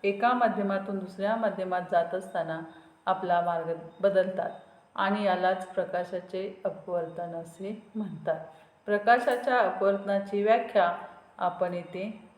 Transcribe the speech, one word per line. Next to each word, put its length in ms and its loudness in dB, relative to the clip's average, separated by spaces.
एका 280 2
माध्यमातून 640 0
दुसऱ्या 380 -2
माध्यमात 440 -2
जात 220 2
असताना 460 -4
आपला 340 2
मार्ग 340 -2
बदलतात 500 2
आणि 300 0
यालाच 420 2
प्रकाशाचे 960 -6
अपवर्तन 720 -6
असे 600 -10
म्हणतात. 520 -4
प्रकाशाच्या 720 4
अपवर्तनाची 840 2
व्याख्या 540 4
आपण 360 -2
येथे 640 -8